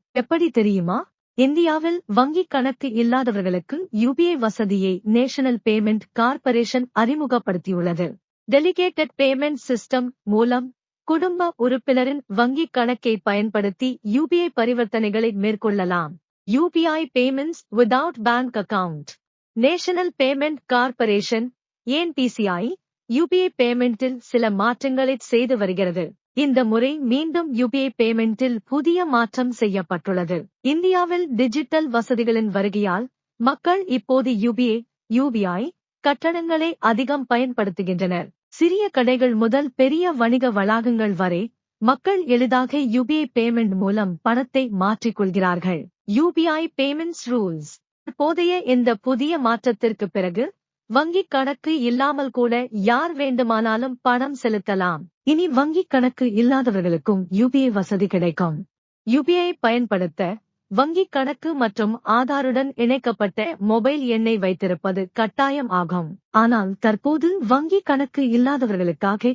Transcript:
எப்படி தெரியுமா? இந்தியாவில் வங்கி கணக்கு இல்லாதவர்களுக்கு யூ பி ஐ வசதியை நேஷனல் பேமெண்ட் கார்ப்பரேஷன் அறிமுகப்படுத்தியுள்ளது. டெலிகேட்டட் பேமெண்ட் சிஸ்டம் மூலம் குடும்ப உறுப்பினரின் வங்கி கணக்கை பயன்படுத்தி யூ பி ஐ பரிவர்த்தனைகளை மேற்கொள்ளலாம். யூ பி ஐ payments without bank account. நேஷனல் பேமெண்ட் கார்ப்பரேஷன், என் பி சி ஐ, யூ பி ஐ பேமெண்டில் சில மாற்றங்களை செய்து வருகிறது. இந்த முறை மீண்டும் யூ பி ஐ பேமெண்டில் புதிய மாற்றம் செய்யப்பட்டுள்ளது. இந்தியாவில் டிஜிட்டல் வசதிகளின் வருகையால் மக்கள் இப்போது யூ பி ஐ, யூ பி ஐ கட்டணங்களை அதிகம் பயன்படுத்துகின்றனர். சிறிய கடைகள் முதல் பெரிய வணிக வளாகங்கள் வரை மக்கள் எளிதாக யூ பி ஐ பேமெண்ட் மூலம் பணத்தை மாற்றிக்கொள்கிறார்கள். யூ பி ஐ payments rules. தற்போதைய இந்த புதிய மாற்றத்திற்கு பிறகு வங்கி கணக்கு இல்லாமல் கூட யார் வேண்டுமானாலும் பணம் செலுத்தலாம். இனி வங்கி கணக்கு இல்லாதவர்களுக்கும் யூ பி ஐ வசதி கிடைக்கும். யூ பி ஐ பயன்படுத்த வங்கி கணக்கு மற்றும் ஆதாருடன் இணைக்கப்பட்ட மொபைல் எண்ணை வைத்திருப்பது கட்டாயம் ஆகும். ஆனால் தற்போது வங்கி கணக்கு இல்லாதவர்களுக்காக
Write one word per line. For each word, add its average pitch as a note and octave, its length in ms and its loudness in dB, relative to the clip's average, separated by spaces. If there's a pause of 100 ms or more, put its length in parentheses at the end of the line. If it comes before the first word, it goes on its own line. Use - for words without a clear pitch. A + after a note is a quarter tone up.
(120)
எப்படி D#4+ 380 0
தெரியுமா? G3+ 600 0 (240)
இந்தியாவில் D#4 720 0
வங்கி C#4 380 2
கணக்கு C4 480 -4
இல்லாதவர்களுக்கு A#3 960 -2
யூ A#3 240 0
பி E4+ 120 2
ஐ F4 100 0
வசதியை G3 680 -2
நேஷனல் B3 600 0
பேமெண்ட் G#3+ 480 0
கார்ப்பரேஷன் B3 760 0 (100)
அறிமுகப்படுத்தியுள்ளது. F#3+ 1080 0 (400)
டெலிகேட்டட் D#4 680 2
பேமெண்ட் C#4 520 0
சிஸ்டம் B3 420 -2 (120)
மூலம் B3 520 0 (300)
குடும்ப F4 520 0
உறுப்பினரின் B3+ 680 0
வங்கி B3 400 0
கணக்கை A#3 560 -2
பயன்படுத்தி G#3 800 -2
யூ B3 240 0
பி F4 140 2
ஐ E4+ 160 -2
பரிவர்த்தனைகளை A3+ 800 0
மேற்கொள்ளலாம். G3 760 -2 (320)
யூ C#4+ 260 2
பி E4 160 2
ஐ D#4+ 280 -2
payments C4+ 440 0 (180)
without B3+ 460 2
bank A#3+ 340 0
account. F3+ 520 -4 (440)
நேஷனல் F4 600 0 (100)
பேமெண்ட் C#4 440 0
கார்ப்பரேஷன், A#3+ 840 0 (340)
என் D#4 260 -2
பி B3+ 160 0
சி G#3 180 -2
ஐ, F#3+ 320 -4 (280)
யூ C#4 220 0
பி F#4 120 2
ஐ F#4 100 0 (120)
பேமெண்டில் B3 560 0
சில A#3 320 0
மாற்றங்களை C4 680 0
செய்து B3 380 0
வருகிறது. F#3 560 -2 (200)
இந்த C4 320 2
முறை A#3+ 340 0
மீண்டும் D4 540 -2
யூ A#3+ 160 0
பி C4+ 140 0
ஐ C4+ 160 0
பேமெண்டில் A3+ 680 0
புதிய E4+ 400 0
மாற்றம் B3 460 0
செய்யப்பட்டுள்ளது. F#3 960 -2 (120)
இந்தியாவில் F4 680 0
டிஜிட்டல் C4 600 0
வசதிகளின் A3+ 580 0
வருகையால் G3+ 580 0 (300)
மக்கள் F4 500 0
இப்போது B3+ 520 0
யூ A#3 160 0
பி B3 160 0
ஐ, A#3 140 -2 (220)
யூ B3+ 240 2
பி G#3+ 140 0
ஐ F#3+ 280 -4 (320)
கட்டணங்களை E4 760 0
அதிகம் B3 560 0
பயன்படுத்துகின்றனர். F#3+ 960 -2 (200)
சிறிய F#4+ 400 2
கடைகள் B3 460 2
முதல் A#3+ 400 0
பெரிய D#4 380 2
வணிக B3 380 2
வளாகங்கள் A3 600 0
வரை F3+ 300 0 (400)
மக்கள் E4+ 420 2
எளிதாக B3+ 540 2
யூ B3+ 260 0
பி D4+ 140 -2
ஐ D4+ 160 -2
பேமெண்ட் A#3 400 0
மூலம் G3 480 -2
பணத்தை B3+ 480 0 (100)
மாற்றிக்கொள்கிறார்கள். F#3 1040 0 (220)
யூ D4 280 2
பி E4 140 0
ஐ D#4+ 300 -2
payments D4+ 500 -4
rules. F#3 400 -2 (380)
தற்போதைய F4 580 0
இந்த B3 320 2
புதிய C4+ 440 -2
மாற்றத்திற்கு A3+ 720 -2
பிறகு F#3 340 -2 (460)
வங்கி D#4+ 380 0
கணக்கு C#4 520 -2
இல்லாமல் C#4 500 0
கூட A#3+ 400 0
யார் A#3 420 0
வேண்டுமானாலும் B3 880 -2
பணம் B3+ 400 0
செலுத்தலாம். F#3+ 600 -2 (200)
இனி D#4+ 260 2
வங்கி D4+ 400 0
கணக்கு B3+ 440 0
இல்லாதவர்களுக்கும் G3+ 960 0
யூ G#3+ 180 2
பி C4+ 140 2
ஐ B3+ 80 2
வசதி G3 360 0
கிடைக்கும். E3+ 500 0 (500)
யூ B3+ 160 2
பி F4 140 2
ஐ F4 160 0
பயன்படுத்த G#3 840 0 (340)
வங்கி D#4 340 2
கணக்கு C#4+ 500 -4
மற்றும் A3+ 500 -2
ஆதாருடன் C4 720 0
இணைக்கப்பட்ட A#3 800 -2
மொபைல் A3+ 480 2
எண்ணை A3+ 320 0
வைத்திருப்பது F#3 760 -2
கட்டாயம் C4+ 560 -2
ஆகும். F3+ 500 -4 (120)
ஆனால் A3 480 2
தற்போது D4+ 640 0
வங்கி D4+ 400 2
கணக்கு C#4 480 -2
இல்லாதவர்களுக்காக A3+ 1080 0